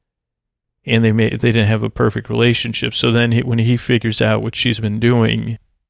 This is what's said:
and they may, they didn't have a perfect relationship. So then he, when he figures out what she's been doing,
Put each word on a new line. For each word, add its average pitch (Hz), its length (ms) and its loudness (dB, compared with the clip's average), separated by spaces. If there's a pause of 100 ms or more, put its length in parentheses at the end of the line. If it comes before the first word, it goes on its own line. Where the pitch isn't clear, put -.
(840)
and 113 200 2
they 110 80 4
may, 110 160 2
they 117 240 0
didn't 110 160 2
have 110 140 0
a 113 60 -4
perfect 113 400 -2
relationship. 117 640 0
So 120 200 0
then 117 180 2
he, 117 100 2
when 120 180 -2
he 117 180 2
figures 117 440 -2
out 107 220 0
what 113 120 -6
she's 113 240 -2
been 107 200 -4
doing, 113 580 0 (320)